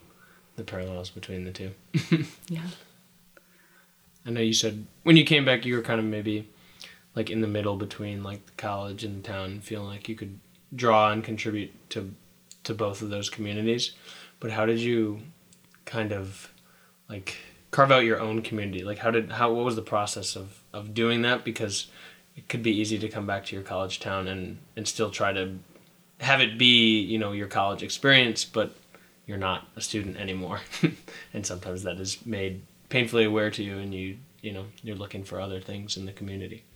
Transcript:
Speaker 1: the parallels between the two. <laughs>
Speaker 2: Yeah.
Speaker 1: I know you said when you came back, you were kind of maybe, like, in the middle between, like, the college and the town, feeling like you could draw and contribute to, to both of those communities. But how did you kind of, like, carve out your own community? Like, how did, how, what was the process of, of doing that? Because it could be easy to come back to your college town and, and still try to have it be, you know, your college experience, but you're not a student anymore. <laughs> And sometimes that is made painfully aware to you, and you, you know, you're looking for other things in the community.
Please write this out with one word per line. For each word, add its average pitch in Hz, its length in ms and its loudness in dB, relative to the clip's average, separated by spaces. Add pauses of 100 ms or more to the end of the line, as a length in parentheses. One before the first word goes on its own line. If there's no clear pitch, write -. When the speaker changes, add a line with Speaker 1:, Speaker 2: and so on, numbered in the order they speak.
(560)
Speaker 1:
the 110 80 -8
parallels 92 440 -6
between 95 360 -10
the 92 60 -8
two. 95 200 -10 (400)
<laughs> 160 160 2 (240)
Speaker 2:
Yeah. 165 100 -6 (1700)
Speaker 1:
I 117 40 -4
know 117 120 0
you 113 100 4
said 107 320 0 (180)
when 165 140 12
you 151 80 10
came 143 220 6
back, 123 180 4
you 123 100 0
were 117 80 2
kind 117 160 2
of 110 60 2
maybe, 107 420 -2 (680)
like, 110 160 -2
in 110 100 0
the 110 80 2
middle 104 280 0
between, 101 460 -8
like, 98 220 -10
the - 140 -20
college 101 440 -6
and 101 220 -8
the - 20 -14
town, 98 340 -8
feeling 101 280 -8
like 101 220 -12
you 110 40 -6
could 98 240 -12 (380)
draw 110 340 8
and 110 140 0
contribute 107 480 -4 (180)
to, 98 240 -8 (500)
to 113 100 -4
both 104 260 -2
of 107 80 -6
those 101 220 -4
communities. 110 640 0 (480)
But 113 100 -6
how 110 160 0
did 117 140 4
you 110 420 2 (680)
kind 107 240 -4
of, 98 400 -8 (560)
like, 101 280 -10 (340)
carve 139 200 8
out 127 140 8
your 113 160 4
own 110 220 0
community? 101 420 -4
Like, 104 140 -6
how 117 120 0
did, 113 220 2
how, 117 200 2
what 120 120 0
was 123 120 0
the 107 60 -4
process 104 540 -2
of, 98 240 -14 (120)
of 104 220 -10
doing 117 280 2
that? 120 220 2
Because 110 440 -4 (480)
it - 120 -18
could 120 140 -4
be 117 80 4
easy 107 280 2
to 107 100 -4
come 107 180 -6
back 98 200 -4
to - 100 -8
your 98 80 -8
college 95 360 -4
town 98 280 -4
and, 92 300 -6 (180)
and 107 100 -6
still 107 240 0
try 98 220 2
to 95 220 -2 (640)
have 135 200 4
it 113 180 2
be, 117 420 8
you 104 180 0
know, 101 140 0
your 101 160 -4
college 98 340 0
experience, 123 600 4
but - 320 -2 (500)
you're 101 120 -8
not 92 280 -2 (100)
a 110 40 -10
student 98 380 -4
anymore. 95 420 -6 (220)
<laughs> 165 80 4 (440)
And 101 120 -6
sometimes 92 360 -8
that 90 180 -6
is 98 240 -8
made 95 380 -6 (260)
painfully 117 360 4
aware 107 260 2
to 104 120 -6
you, 98 160 -6
and 98 160 -8
you, 95 220 -6 (240)
you 107 120 -10
know, 95 120 -10 (180)
you're 107 140 -8
looking 98 280 -10
for 92 160 -8
other 95 200 -6
things 101 360 -10
in 95 100 -8
the 98 60 -10
community. 98 520 -10 (120)